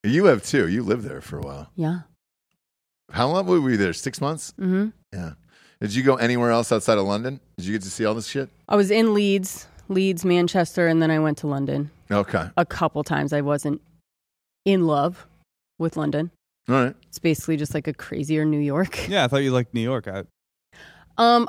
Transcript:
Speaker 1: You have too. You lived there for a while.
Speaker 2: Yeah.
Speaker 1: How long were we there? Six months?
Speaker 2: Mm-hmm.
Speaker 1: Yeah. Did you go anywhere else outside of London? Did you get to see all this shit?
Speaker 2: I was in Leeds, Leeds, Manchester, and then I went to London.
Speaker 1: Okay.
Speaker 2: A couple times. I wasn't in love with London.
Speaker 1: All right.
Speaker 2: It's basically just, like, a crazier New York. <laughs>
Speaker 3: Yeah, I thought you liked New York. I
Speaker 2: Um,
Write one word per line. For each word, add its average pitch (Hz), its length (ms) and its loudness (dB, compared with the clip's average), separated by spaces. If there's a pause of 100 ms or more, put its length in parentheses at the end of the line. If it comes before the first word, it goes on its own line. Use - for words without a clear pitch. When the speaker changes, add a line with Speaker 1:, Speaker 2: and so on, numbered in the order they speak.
Speaker 1:
You 147 220 2
have 127 180 6
too. 117 240 2
You 101 140 0
lived 110 220 0
there 67 180 -12
for 73 160 -12
a 71 40 -8
while. 71 340 -12
Speaker 2:
Yeah. 170 240 -4 (1120)
Speaker 1:
How 120 180 0
long 185 160 -2
were 180 160 2
we 127 160 2
there? 95 160 2
Six - 260 -8
months? 151 400 -6
Speaker 2:
Mm-hmm. 190 300 0 (240)
Speaker 1:
Yeah. 87 200 -10 (460)
Did 104 140 -4
you 127 80 0
go 131 140 6
anywhere 120 340 2
else 117 220 2
outside 110 260 2
of 98 80 0
London? 117 340 -4 (180)
Did 87 100 -8
you 104 60 -2
get 104 100 -4
to 95 80 -12
see 113 120 -6
all 107 120 0
this 113 120 -8
shit? 135 220 -6 (180)
Speaker 2:
I - 80 0
was 202 140 4
in 220 240 4
Leeds, 196 540 0 (220)
Leeds, 190 360 0
Manchester, 175 600 2
and 165 140 4
then 160 100 4
I 156 80 2
went 156 200 0
to 156 80 -6
London. 139 440 -4 (180)
Speaker 1:
Okay. 95 480 0
Speaker 2:
A 175 80 2
couple - 380 -4
times. 147 280 -2
I 147 100 0
wasn't 143 380 -2 (840)
in 190 220 4
love 151 400 0 (500)
with 165 200 -4
London. 151 340 -2 (360)
Speaker 1:
All 123 160 2
right. 127 120 -2 (140)
Speaker 2:
It's - 100 -18
basically 160 380 0
just, 147 180 -6
like, 156 120 -4
a 151 60 -6
crazier 151 500 -4
New 151 160 2
York. 147 480 -2
<laughs> - 20 -8
Speaker 3:
Yeah, 190 140 2
I 123 40 2
thought 139 160 0
you 131 80 0
liked 123 220 0
New 117 80 -2
York. 117 260 -4
I 95 160 -8 (960)
Speaker 2:
Um, 233 320 4